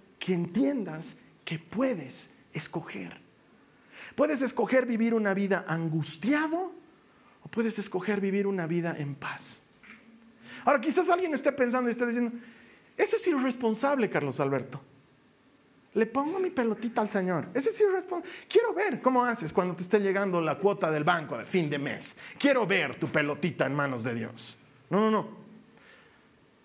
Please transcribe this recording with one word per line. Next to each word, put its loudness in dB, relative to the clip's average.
que -2
entiendas -2
que -6
puedes -4
escoger. -6
Puedes 2
escoger 2
vivir 2
una 2
vida 0
angustiado 0
o -18
puedes -2
escoger -2
vivir 0
una -2
vida -2
en -6
paz. -8
Ahora, 4
quizás 2
alguien 2
esté 2
pensando 0
y 0
esté 0
diciendo, 0
"Eso 2
es -2
irresponsable, 0
Carlos -2
Alberto. -2
Le 4
pongo -2
mi 0
pelotita -2
al 0
Señor. 0
Eso 0
es -4
irrespons-, 2
quiero 4
ver 0
cómo 4
haces -2
cuando 0
te -8
esté 4
llegando 2
la 0
cuota 2
del 0
banco 2
de -8
fin 0
de -2
mes. -2
Quiero 4
ver 0
tu -2
pelotita 0
en 2
manos 0
de -2
Dios". -6
No, 4
no, 4
no. -2